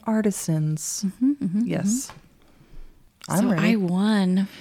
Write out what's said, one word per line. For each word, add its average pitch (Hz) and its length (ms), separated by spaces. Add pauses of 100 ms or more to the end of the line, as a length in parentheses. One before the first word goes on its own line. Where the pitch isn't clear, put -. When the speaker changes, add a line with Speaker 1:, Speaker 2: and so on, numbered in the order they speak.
Speaker 1:
artisans. 170 1000
Speaker 2:
Mm-hmm, 247 260 (120)
mm-hmm, 196 220
Speaker 1:
Yes. 190 420
Speaker 2:
mm-hmm. - 1300
Speaker 1:
I'm 170 100
Speaker 2:
So 247 60
Speaker 1:
ready. 208 240
Speaker 2:
I - 20
won 190 720 (140)